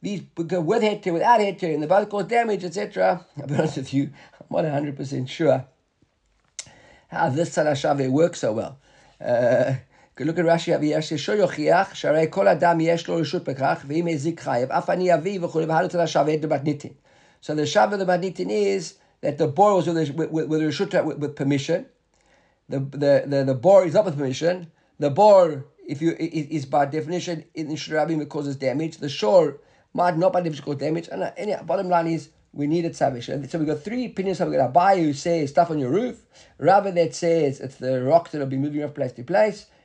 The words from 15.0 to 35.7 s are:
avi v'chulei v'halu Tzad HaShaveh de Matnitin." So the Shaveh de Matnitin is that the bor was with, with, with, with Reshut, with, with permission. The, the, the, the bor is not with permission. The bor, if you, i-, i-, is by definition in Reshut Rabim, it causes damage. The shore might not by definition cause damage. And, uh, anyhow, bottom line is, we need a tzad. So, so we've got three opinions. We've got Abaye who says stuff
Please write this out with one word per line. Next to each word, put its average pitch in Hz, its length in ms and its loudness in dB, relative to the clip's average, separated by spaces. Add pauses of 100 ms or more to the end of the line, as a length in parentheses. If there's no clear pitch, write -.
avi 180 260 0
v'chulei 160 280 -2
v'halu 165 260 0
Tzad 165 340 0
HaShaveh 156 140 0
de 151 80 -4
Matnitin." 143 460 -4 (460)
So 151 140 -6
the 151 80 0
Shaveh 208 360 2
de 190 60 -2
Matnitin 180 460 -2
is 196 440 -2 (260)
that 143 180 -4
the 160 80 2
bor 196 300 4
was 165 100 2
with, 165 240 -2
with, 156 200 -4
with, 156 180 -4
with 156 120 0
Reshut, 156 440 0
with, 151 140 -6
with 143 180 -6
permission. 143 500 -2 (840)
The, 139 120 -6
the, 135 460 2
the, 139 180 0
the 131 100 0
bor 185 320 6
is 156 80 -2
not 214 120 4
with 156 100 -4
permission. 151 560 -4 (260)
The 147 120 0
bor, 175 560 6 (200)
if 147 160 -8
you, 165 100 2
i-, - 20 -2
i-, 160 360 -6
is 151 160 -6
by 143 200 2
definition 156 580 -6 (100)
in 160 140 -8
Reshut 156 240 -8
Rabim, 156 300 0
it 139 60 -8
causes 143 280 -6
damage. 139 400 -4
The 147 120 -8
shore 165 520 4 (320)
might 175 240 2
not 180 160 2
by 180 80 0
definition 156 240 -4
cause 147 120 -6
damage. 160 360 -4
And, 185 100 -6
uh, 165 140 -6
anyhow, 208 260 -6
bottom 180 260 -2
line 170 200 2
is, 160 220 -4 (220)
we 147 160 -4
need 170 160 0
a 170 60 -2
tzad. 131 320 -2
So, 143 260 -6
so 170 100 -4
we've 156 80 0
got - 140 -2
three 240 260 -6
opinions. 190 320 -4
We've 156 140 -2
got 135 200 0
Abaye 185 300 4
who 151 100 2
says 160 380 -2
stuff 170 200 4